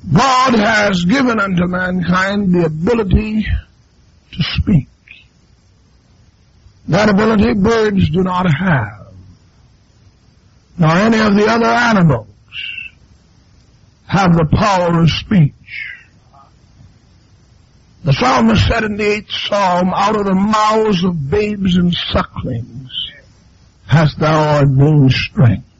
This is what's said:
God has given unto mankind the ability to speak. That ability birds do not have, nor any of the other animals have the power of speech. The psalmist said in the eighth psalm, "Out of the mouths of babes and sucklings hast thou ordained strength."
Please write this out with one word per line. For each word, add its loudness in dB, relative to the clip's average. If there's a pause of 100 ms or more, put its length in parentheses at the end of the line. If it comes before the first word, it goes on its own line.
(120)
God 2
has 0
given 0
unto -2
mankind -2
the 2
ability 0
to -10
speak. -2 (2000)
That 2
ability 2
birds 0
do 0
not -2
have, -4 (1700)
nor 2
any 2
of 2
the 2
other 0
animals 0 (1800)
have 0
the 2
power 0
of 4
speech. 0 (2500)
The 2
psalmist 2
said 0
in -6
the -4
eighth -2
psalm, -2
"Out 0
of -2
the 0
mouths 0
of -4
babes -2
and 2
sucklings -8 (960)
hast 0
thou 0
ordained 4
strength." 0 (140)